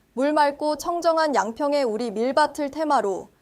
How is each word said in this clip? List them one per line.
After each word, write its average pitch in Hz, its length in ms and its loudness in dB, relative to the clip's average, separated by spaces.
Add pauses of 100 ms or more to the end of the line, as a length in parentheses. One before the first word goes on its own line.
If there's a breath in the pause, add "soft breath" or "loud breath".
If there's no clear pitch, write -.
(140)
물 277 180 0
맑고 302 460 0
청정한 320 580 0
양평의 285 480 0
우리 233 280 -2
밀밭을 285 600 0
테마로 262 560 0 (140)